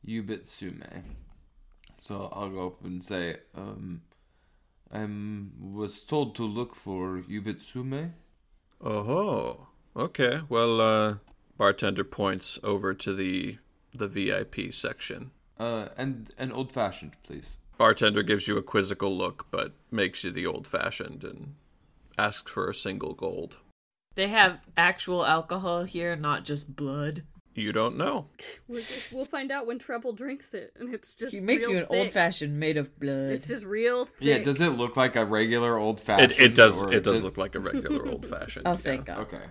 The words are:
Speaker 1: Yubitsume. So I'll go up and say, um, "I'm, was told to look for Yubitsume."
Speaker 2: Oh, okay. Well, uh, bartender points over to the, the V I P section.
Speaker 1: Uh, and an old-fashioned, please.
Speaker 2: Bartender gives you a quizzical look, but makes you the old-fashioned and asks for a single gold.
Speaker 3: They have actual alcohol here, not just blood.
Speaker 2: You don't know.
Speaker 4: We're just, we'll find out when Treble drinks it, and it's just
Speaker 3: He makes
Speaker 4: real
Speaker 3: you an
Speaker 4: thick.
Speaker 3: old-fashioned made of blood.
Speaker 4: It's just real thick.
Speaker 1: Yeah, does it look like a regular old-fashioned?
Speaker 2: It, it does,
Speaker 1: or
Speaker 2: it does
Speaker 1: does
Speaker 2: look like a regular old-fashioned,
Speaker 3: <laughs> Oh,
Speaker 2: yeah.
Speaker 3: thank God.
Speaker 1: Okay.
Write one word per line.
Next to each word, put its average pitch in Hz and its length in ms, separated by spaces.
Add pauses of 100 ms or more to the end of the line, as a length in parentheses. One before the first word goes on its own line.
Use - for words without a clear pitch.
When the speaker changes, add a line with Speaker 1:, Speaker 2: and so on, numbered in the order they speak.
Speaker 1:
Yubitsume. 101 960 (960)
So 98 340
I'll 101 160
go 95 180
up 90 180
and 90 180
say, 87 340 (180)
um, 98 460 (920)
"I'm, 104 600 (220)
was 104 320
told 143 300
to 117 80
look 113 320
for 92 540
Yubitsume." 127 840 (720)
Speaker 2:
Oh, 113 840 (280)
okay. 135 540
Well, 117 320
uh, 107 340 (420)
bartender 98 460
points 98 600
over 101 300
to 95 200
the, 95 440 (340)
the 104 160
V 98 260
I 101 100
P 98 280
section. - 600 (260)
Speaker 1:
Uh, 113 400
and 123 400
an 131 140
old-fashioned, 113 640 (100)
please. - 340 (200)
Speaker 2:
Bartender 107 460
gives 101 240
you 104 100
a 98 60
quizzical 98 520
look, 92 360
but - 200 (200)
makes 98 320
you 90 80
the 87 140
old-fashioned - 800
and - 320 (640)
asks - 340
for 92 180
a 101 40
single 101 400
gold. 90 460 (560)
Speaker 3:
They 190 120
have 202 340 (140)
actual 175 500
alcohol 175 580
here, 170 320
not 147 280
just 147 320
blood. 147 480 (320)
Speaker 2:
You 104 160
don't 110 260
know. 180 300 (400)
Speaker 4:
We're 240 100
just, 240 360
we'll 262 120
find 269 260
out 269 160
when 240 100
Treble 240 360
drinks 262 420
it, 160 240
and 247 140
it's - 200
just 226 200
Speaker 3:
He 202 60
makes 226 280
Speaker 4:
real 233 40
Speaker 3:
you 185 120
an - 40
Speaker 4:
thick. 180 180
Speaker 3:
old-fashioned 170 540
made 156 180
of 139 220
blood. 135 340
Speaker 4:
It's 135 140
just 160 160
real 233 420
thick. - 160
Speaker 1:
Yeah, 143 180
does 139 200
it 170 100
look 120 280
like 127 180
a 113 80
regular 113 540
old-fashioned? 107 540
Speaker 2:
It, - 80
it 120 160
does, 107 280
Speaker 1:
or 98 80
Speaker 2:
it 104 120
does 95 140
Speaker 1:
does 92 60
Speaker 2:
look 95 140
like 95 160
a - 60
regular 277 480
old-fashioned, - 600
Speaker 3:
<laughs> - 0
Oh, 175 40
Speaker 2:
yeah. 175 60
Speaker 3:
thank 131 280
God. - 140
Speaker 1:
Okay. 107 320